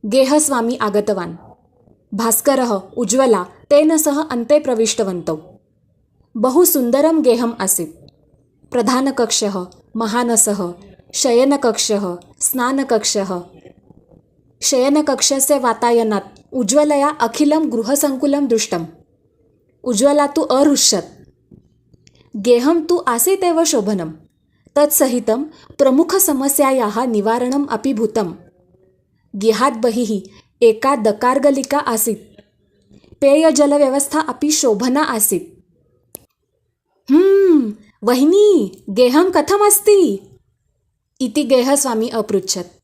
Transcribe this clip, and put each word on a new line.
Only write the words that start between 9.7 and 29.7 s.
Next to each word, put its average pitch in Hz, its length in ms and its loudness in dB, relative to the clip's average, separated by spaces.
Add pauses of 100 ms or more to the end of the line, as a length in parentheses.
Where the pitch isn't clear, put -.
महानसः, 220 760 -2 (400)
शयनकक्षः, 233 1040 0 (240)
स्नानकक्षः. 240 1000 -4 (1200)
शयनकक्षस्य 277 960 0
वातायनात् 226 800 -2 (140)
उज्ज्वलया 277 560 2
अखिलं 294 600 0
गृहसङ्कुलं 277 760 -2
दृष्टम्. 214 380 -2 (1000)
उज्ज्वला 285 440 2
तु 311 140 -2
अहृष्यत्. 269 920 0 (1000)
गेहं 247 480 2
तु 349 140 0 (100)
आसीत् 370 360 0
एव 339 200 2
शोभनं, 202 480 -2 (640)
तत्सहितं 262 680 0 (340)
प्रमुखसमस्यायाः 269 1300 0
निवारणम् 247 640 -2
अपि 262 260 -4
भूतम्. 214 400 -4 (1000)
गेहात् 220 460 0